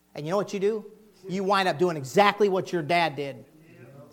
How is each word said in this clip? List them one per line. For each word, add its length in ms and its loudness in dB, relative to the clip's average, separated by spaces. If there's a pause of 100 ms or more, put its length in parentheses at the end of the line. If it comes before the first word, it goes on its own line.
(160)
And 100 -8
you 60 -6
know 60 2
what 140 -2
you 80 -6
do? 320 -2 (360)
You 160 -4
wind 240 2
up 100 0
doing 200 0
exactly 500 4
what 240 -2
your 100 -2
dad 360 0
did. 280 -10 (680)